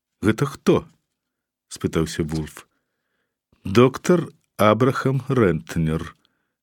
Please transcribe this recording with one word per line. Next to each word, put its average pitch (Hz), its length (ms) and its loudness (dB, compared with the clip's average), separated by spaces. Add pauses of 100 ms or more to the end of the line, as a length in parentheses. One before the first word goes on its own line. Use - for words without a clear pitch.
(220)
Гэта 110 240 0
хто?» — 139 380 0 (880)
спытаўся 82 560 -4
Вульф. 78 400 -8 (960)
«Доктар 131 640 2 (300)
Абрахам 110 720 2
Рэнтнер 80 760 0 (600)